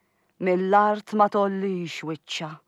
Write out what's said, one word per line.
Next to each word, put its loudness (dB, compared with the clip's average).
Mill-art 2
ma 4
tollix -2
wiċċa, -10